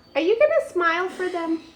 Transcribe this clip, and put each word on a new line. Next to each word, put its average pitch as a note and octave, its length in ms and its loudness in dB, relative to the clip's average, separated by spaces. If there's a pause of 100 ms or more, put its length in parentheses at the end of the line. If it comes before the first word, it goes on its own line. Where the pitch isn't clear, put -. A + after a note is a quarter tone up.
(120)
Are C#4 80 0
you F#4 160 2
gonna D#5 320 2
smile F4 380 0
for F#4 220 -6
them? E4 320 -4 (140)